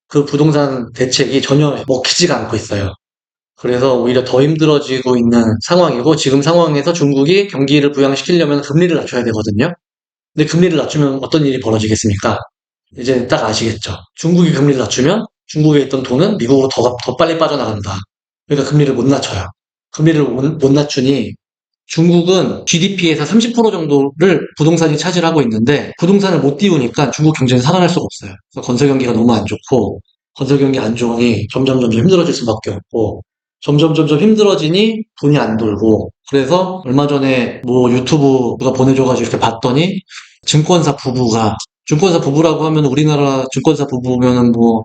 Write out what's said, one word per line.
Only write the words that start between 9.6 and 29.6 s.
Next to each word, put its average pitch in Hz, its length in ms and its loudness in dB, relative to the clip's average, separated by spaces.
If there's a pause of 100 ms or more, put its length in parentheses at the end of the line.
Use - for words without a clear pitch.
근데 156 160 -2
금리를 170 260 2
낮추면 139 460 0
어떤 151 240 0
일이 131 160 0
벌어지겠습니까? 107 800 -2 (580)
이제 123 300 -2
딱 143 160 0
아시겠죠? 110 520 -4 (200)
중국이 170 360 2
금리를 135 280 2
낮추면 143 440 0 (240)
중국에 151 340 2
있던 131 220 -4
돈은 170 340 0
미국으로 131 320 2
더, 123 260 0 (100)
더 123 100 -4
빨리 165 220 0
빠져나간다. 110 640 -4 (480)
그러니까 139 220 -2
금리를 147 240 2
못 117 120 -2
낮춰요. 135 400 -2 (460)
금리를 156 320 2
못, 127 200 -2 (140)
못 135 140 2
낮추니 139 600 0 (540)
중국은 170 800 0
지디피에서 170 600 -2
삼십 226 300 0
프로 226 160 2
정도를 147 720 0 (160)
부동산이 156 400 2
차지하고 165 460 0
있는데 113 560 0
부동산을 190 400 2
못 143 180 0
띄우니까 143 540 0
중국 156 260 2
경제는 123 240 2
살아날 180 260 2
수가 180 160 -2
없어요. 98 320 -14 (160)
그래서 - 140 -12
건설 127 220 0
경기가 127 260 0
너무 117 200 2
안 98 120 0
좋고 101 560 -2 (320)